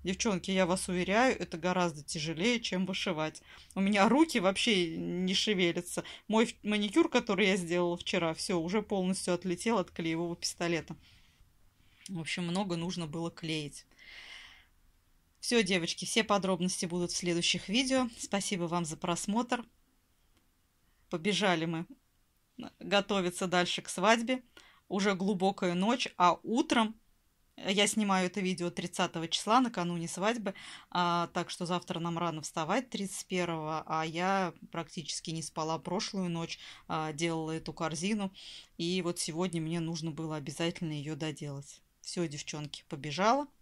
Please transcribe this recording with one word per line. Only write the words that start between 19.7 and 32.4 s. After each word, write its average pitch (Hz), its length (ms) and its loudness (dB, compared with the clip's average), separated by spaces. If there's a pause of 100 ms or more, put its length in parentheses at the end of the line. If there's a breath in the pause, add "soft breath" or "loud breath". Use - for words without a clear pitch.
Побежали 175 540 2
мы 165 200 -2 (920)
готовиться 190 720 0
дальше 175 340 2
к - 60 -12
свадьбе. 233 560 2 (440 loud breath)
Уже 196 280 2
глубокая 190 580 2
ночь, 220 320 2 (100)
а 175 280 6
утром, 226 500 2 (640)
я 202 320 2
снимаю 196 400 2
это 202 120 -4
видео 175 300 -2
тридцатого 170 560 -2
числа, 220 340 2
накануне 175 460 -2
свадьбы, 202 480 -2 (360 loud breath)
а, 175 440 2
так 175 160 -2
что - 160 -6
завтра 175 320 -2
нам 165 200 -2
рано 160 240 -2